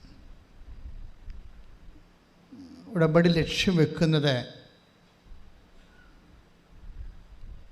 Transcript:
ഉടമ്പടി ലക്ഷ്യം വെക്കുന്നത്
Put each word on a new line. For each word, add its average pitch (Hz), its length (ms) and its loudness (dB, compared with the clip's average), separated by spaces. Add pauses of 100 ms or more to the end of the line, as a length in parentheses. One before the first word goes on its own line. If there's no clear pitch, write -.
(3000)
ഉടമ്പടി 170 420 6
ലക്ഷ്യം 165 440 2
വെക്കുന്നത് 151 560 4 (3250)